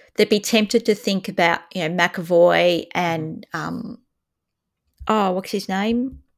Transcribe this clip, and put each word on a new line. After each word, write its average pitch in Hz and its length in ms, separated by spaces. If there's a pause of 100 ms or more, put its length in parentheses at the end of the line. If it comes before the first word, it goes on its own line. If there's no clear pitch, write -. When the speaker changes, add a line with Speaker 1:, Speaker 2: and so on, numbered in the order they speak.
(160)
Speaker 1:
they'd 208 140
be 208 100
tempted 220 460
to 214 100
think 196 340
about, 175 320 (120)
you 170 140
know, 170 80 (120)
McAvoy 175 880
and, 165 600
Speaker 2:
Mm-hmm. 160 140
Speaker 1:
um, - 300 (1120)
oh, 208 240
what's 185 200
his 202 180
name? 233 500 (180)